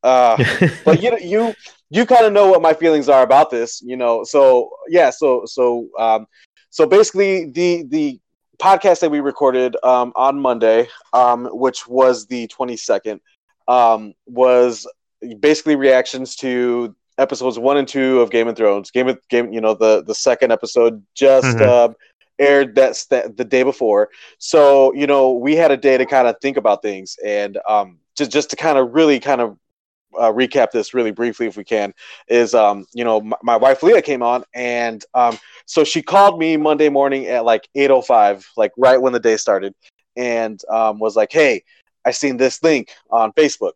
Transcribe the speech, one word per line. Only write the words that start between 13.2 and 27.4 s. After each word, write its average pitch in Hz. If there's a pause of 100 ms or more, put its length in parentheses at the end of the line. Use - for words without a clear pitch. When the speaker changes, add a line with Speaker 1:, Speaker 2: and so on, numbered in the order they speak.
Speaker 1:
um, 117 (140)
was 123 (540)
basically 151
reactions 131
to 123 (220)
episodes 127
one 139
and 135
two 131
of 113
Game 113
of 113
Thrones. 104
Game 127
of, 127 (120)
Game, 120
you 113
know, 110
the, 110
the 107
second 120
episode 117 (120)
just, 135
Speaker 2:
Mm-hmm. 113
Speaker 1:
uh, 120 (460)
aired 139
that 131
s-, -
that 117
the 127
day 127
before. 110 (280)
So, 139
you 143
know, 135
we 127
had 165
a 135
day 131
to 127
kinda 127
think 135
about 104
things, 95
and, 101 (100)